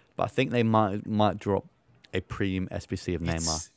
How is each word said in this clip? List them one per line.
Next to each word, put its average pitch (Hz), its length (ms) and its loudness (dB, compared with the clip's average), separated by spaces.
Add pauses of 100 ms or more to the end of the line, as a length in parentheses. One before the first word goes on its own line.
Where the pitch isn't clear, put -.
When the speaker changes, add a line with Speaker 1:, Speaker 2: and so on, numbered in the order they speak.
(160)
Speaker 1:
but - 80 0
I 95 40 2
think - 240 0
they 120 120 2
might, 110 420 2
might 107 340 2
drop 98 260 0 (480)
a 95 80 0
premium 95 500 -2
S 95 140 -6
B - 100 -4
C 90 180 -4
of 80 80 -2
Neymar 85 140 0
Speaker 2:
It's, 82 140 -2
it's 80 280 -6